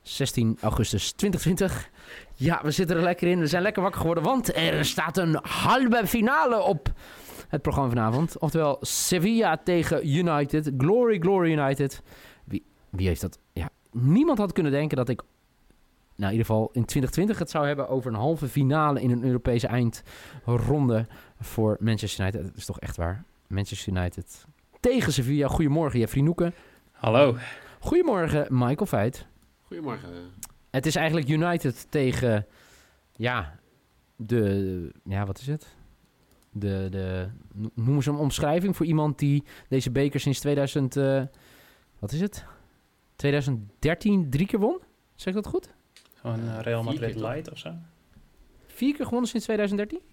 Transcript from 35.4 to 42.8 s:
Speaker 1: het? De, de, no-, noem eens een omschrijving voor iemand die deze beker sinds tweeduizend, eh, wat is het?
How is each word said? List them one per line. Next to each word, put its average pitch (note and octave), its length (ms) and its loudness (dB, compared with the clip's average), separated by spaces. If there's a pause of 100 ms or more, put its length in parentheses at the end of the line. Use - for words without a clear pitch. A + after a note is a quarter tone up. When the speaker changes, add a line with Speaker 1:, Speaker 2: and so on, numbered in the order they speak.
Speaker 1:
het? D3+ 280 -8 (760)
De, G2 400 -2
de, F#2 380 -4 (240)
no-, G#2+ 220 -8
noem A#2+ 200 2
eens C#3 100 0
een D3 100 0
omschrijving D#3 600 0
voor E3+ 100 0
iemand D3+ 340 0
die C#3+ 240 2 (260)
deze C3 220 0
beker C#3 280 0
sinds C#3 200 0
tweeduizend, C#3 580 0
eh, C3+ 240 2 (800)
wat G2+ 120 -6
is D3 100 -2
het? - 240 -4 (680)